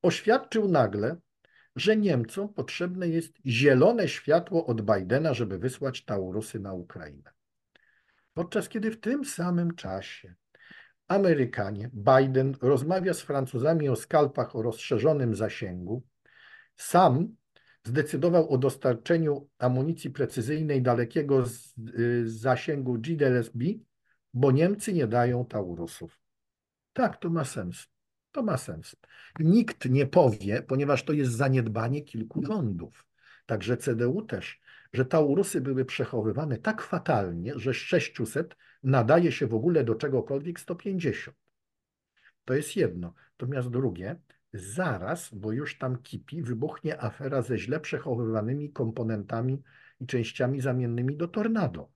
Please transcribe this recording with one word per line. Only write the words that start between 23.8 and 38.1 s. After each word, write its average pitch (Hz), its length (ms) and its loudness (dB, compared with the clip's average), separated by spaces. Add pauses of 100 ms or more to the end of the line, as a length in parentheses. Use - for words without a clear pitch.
bo 131 180 6
Niemcy 185 420 2
nie 147 140 2
dają 123 380 2
Taurusów. 87 760 -8 (720)
Tak, - 240 0
to 175 120 -4
ma 160 160 0
sens. - 420 -8 (440)
To 277 120 -4
ma 202 140 -2
sens. - 380 -10 (440)
Nikt 180 500 4
nie 135 160 4
powie, 117 560 4
ponieważ 139 420 0
to 156 100 -2
jest 135 180 2
zaniedbanie 123 680 0
kilku - 440 -8
rządów, 110 600 -4 (400)
także 110 320 -2
C 123 180 -2
D 120 120 0
U 170 140 0
też, - 400 -10 (320)
że 127 120 2
Taurusy 139 560 2
były 131 240 -2
przechowywane 127 720 -2
tak 220 240 -4
fatalnie, 104 760 -2
że 120 180 -2
z - 40 -4
sześciuset - 800 -2 (280)